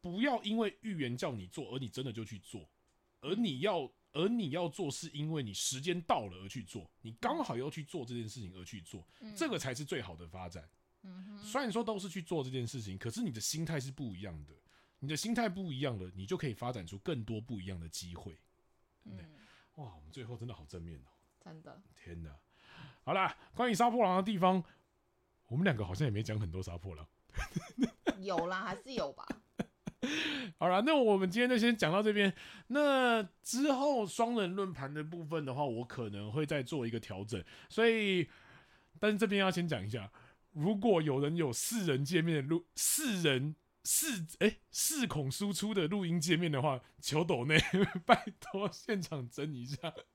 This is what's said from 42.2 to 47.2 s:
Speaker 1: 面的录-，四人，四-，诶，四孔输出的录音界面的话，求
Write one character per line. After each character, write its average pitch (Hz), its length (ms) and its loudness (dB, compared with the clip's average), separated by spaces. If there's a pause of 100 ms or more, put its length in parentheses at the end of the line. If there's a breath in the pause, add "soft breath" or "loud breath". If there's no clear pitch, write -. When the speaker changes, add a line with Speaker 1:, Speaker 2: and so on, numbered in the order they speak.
Speaker 1:
面 165 140 2
的 143 60 2
录-， 160 240 0 (100)
四 226 460 2
人， 143 340 4 (300)
四-， 220 400 2 (140)
诶， 220 200 4 (120)
四 277 360 2
孔 139 240 0
输 202 220 -2
出 208 200 -2
的 175 140 4
录 196 180 0
音 170 140 2
界 160 160 4
面 165 160 2
的 135 100 2
话， 135 200 0 (180 soft breath)
求 156 240 2